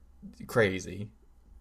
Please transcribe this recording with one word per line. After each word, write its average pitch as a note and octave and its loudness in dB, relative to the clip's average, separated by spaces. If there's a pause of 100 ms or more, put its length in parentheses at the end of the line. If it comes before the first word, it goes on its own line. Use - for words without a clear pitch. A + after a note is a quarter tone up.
(460)
crazy. G2 2 (500)